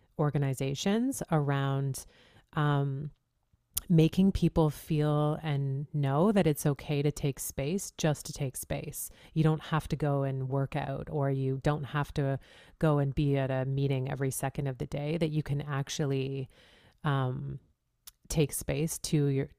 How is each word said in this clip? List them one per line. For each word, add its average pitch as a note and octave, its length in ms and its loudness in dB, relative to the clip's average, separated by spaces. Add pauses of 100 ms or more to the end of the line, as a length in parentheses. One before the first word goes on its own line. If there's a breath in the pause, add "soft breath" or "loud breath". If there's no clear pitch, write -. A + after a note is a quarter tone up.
(180)
organizations D3 1040 0 (100)
around, C#3 760 0 (480 soft breath)
um, C#3+ 580 0 (800)
making F3+ 420 6
people D#3+ 380 4
feel D3+ 760 0
and C#3 500 -2
know D3 380 2
that F#3+ 140 4
it's D#3 200 2
okay C#3+ 360 -2
to D3 100 2
take - 280 -4
space, - 580 -6
just - 280 0
to D3 80 -10
take C3+ 240 -6
space. - 520 -8 (240 soft breath)
You D#3+ 100 4
don't D#3 180 2
have - 280 -2
to D#3+ 60 -4
go C#3 280 0
and C3+ 260 -4
work C#3 260 -2
out, C#3 340 -6
or C#3+ 200 0
you C3+ 340 0
don't D3+ 200 2
have C#3+ 320 -4
to C3+ 240 0 (400 soft breath)
go D3+ 180 4
and C#3+ 180 2
be C#3 220 2
at C3+ 120 0
a C3 160 0
meeting C3+ 460 0
every C3+ 200 -2
second C#3 360 -4
of B2+ 100 -4
the C#3+ 100 -6
day, D3 300 -4
that D#3+ 120 0
you D3+ 120 0
can C#3+ 200 -2
actually, C#3 880 -4 (540 soft breath)
um, C#3 560 -2 (680)
take D3+ 240 2
space C#3+ 480 -4
to D3 280 2
your, C#3 320 0